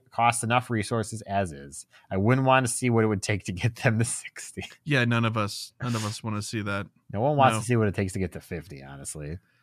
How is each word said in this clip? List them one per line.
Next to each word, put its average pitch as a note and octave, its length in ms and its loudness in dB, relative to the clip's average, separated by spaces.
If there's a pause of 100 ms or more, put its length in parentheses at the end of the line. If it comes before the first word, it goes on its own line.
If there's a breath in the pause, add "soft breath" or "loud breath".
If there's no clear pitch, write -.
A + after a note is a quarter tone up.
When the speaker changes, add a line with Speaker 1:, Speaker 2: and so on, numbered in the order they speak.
(100)
Speaker 1:
costs A#2 320 2
enough A#2+ 260 2
resources A2+ 540 -2
as G2 300 0
is. C#2 340 -16 (240 soft breath)
I G2 80 0
wouldn't B2+ 280 4
want C3 200 6
to A#2 60 -2
see B2+ 180 0
what A2+ 140 4
it - 20 4
would G#2 160 0
take G#2 220 -2
to G2+ 80 -4
get F#2 240 -2
them A2+ 240 0
to A2+ 40 2
sixty." - 600 -10 (200)
Speaker 2:
Yeah, C#3 200 2
none A#2 200 2
of A2+ 120 0
us, - 440 -4
none B2 140 -4
of A2 100 -2
us G#2 200 -6
wanna G#2 180 -4
see A2 200 -6
that. G2+ 240 -4 (260)
Speaker 1:
No G2+ 80 -4
one D3 160 2
wants C3 180 6
Speaker 2:
No. G#2+ 60 0
Speaker 1:
to G#2 60 -6
see A#2+ 100 4
what A2 120 4
it F2+ 60 0
takes G2 200 -2
to G2 40 -4
get F2+ 140 -2
to E2 80 -12
fifty, D#2 420 -12
honestly. D#2 560 -12 (240)